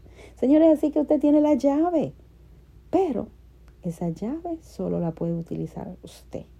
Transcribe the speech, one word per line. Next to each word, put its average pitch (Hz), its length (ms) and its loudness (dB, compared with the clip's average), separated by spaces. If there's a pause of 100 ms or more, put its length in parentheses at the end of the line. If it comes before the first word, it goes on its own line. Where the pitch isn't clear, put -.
(340)
Señores, 302 420 6
así 302 140 -2
que 302 100 0
usted 294 200 0
tiene 294 200 4
la 302 140 4
llave, 285 580 0 (800)
pero 339 380 0 (540)
esa 170 260 -6
llave 330 540 -8
solo 175 360 -6
la 170 140 -4
puede 170 220 -6
utilizar 165 680 -10
usted. - 420 -16 (160)